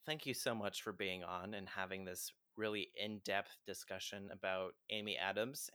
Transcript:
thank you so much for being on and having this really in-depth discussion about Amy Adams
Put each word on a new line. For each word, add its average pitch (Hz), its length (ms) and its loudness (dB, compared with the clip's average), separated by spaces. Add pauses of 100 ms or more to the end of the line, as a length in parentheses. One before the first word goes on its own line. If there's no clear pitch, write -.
thank 156 200 0
you 135 80 2
so 120 200 2
much 104 280 0
for 110 100 0
being 92 320 0
on 90 300 -2
and 98 140 -4
having 95 360 -2
this 92 280 -4 (260)
really 107 320 2 (120)
in-depth 104 640 0
discussion 98 640 -4
about 95 420 0 (160)
Amy 104 280 0
Adams 107 580 2